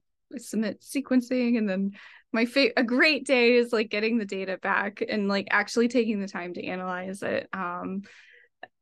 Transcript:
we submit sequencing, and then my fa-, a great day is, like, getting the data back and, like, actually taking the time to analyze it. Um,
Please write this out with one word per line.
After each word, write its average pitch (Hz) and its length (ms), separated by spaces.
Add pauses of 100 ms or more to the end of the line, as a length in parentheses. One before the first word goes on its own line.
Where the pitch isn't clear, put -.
(300)
we 277 80
submit 214 420
sequencing, 247 800
and 214 100
then 196 240 (400)
my 240 140
fa-, 269 320
a 262 40
great 262 440
day 247 300
is, 240 140
like, 220 200
getting 214 260
the 220 80
data 190 320
back 202 500
and, 202 220
like, 196 220
actually 220 380
taking 226 320
the 190 60
time 180 280
to 175 100
analyze 185 580
it. - 300
Um, 185 480 (800)